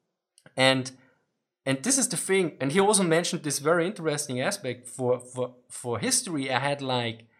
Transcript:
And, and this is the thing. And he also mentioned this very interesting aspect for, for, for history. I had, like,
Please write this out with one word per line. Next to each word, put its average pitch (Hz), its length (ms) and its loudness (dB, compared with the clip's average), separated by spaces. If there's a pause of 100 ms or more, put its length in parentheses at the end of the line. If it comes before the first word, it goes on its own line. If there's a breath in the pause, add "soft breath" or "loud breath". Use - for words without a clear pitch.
(580)
And, 131 340 4 (720 soft breath)
and 135 180 0
this 269 140 2
is 262 120 0
the 165 80 -4
thing. 190 420 0
And 143 120 -2
he 175 80 4
also 196 240 4
mentioned 165 400 0
this 147 160 -2
very 160 260 2
interesting 147 560 -4
aspect 131 460 -6
for, 123 320 0
for, 123 360 -8 (140)
for 117 300 -6
history. 156 520 -2
I 127 80 2
had, 139 220 -2
like, 120 460 -4 (120)